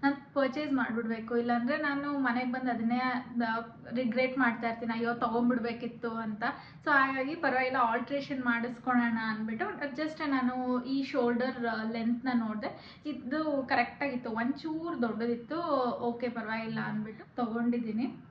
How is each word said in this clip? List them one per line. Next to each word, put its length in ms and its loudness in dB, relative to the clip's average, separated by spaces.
ನಾನು 320 0
ಪರ್ಚೇಸ್ 380 2
ಮಾಡ್ಬಿಡ್ಬೇಕು, 640 0
ಇಲ್ಲಾಂದ್ರೆ 400 2
ನಾನು 420 0
ಮನೆಗೆ 340 0
ಬಂದು 180 -2
ಅದನ್ನೇ, 280 2
ಆ, 600 0
ರಿಗ್ರೆಟ್ 440 2
ಮಾಡ್ತಾ 300 2
ಇರ್ತೀನಿ, 240 -2
ಅಯ್ಯೋ 220 0
ತೊಗೊಂಡ್ಬಿಡ್ಬೇಕಿತ್ತು 960 0
ಅಂತ. 320 -4
So 60 2
ಹಾಗಾಗಿ 440 4
ಪರವಾಗಿಲ್ಲ, 420 2
ಆಲ್ಟ್ರೇಷನ್ 680 2
ಮಾಡಿಸ್ಕೊಳ್ಳೋಣ 760 2
ಅಂದ್ಬಿಟ್ಟು 440 -2
just 360 -2
ನಾನು 540 2
ಈ 180 0
ಶೋಲ್ಡರ್, 640 2
ಆ, 240 0
ಲೆಂತ್‌ನ 440 0
ನೋಡ್ದೆ, 720 -2
ಇದು 640 -2
ಕರೆಕ್ಟ್ 340 0
ಆಗಿತ್ತು, 280 -2
ಒಂಚೂರು 720 -2
ದೊಡ್ಡದಿತ್ತು. 540 -2
ಓಕೆ 300 -2
ಪರವಾಗಿಲ್ಲ 520 -4
ಅಂದ್ಬಿಟ್ಟು 560 -6
ತೊಗೊಂಡಿದ್ದೀನಿ. 800 0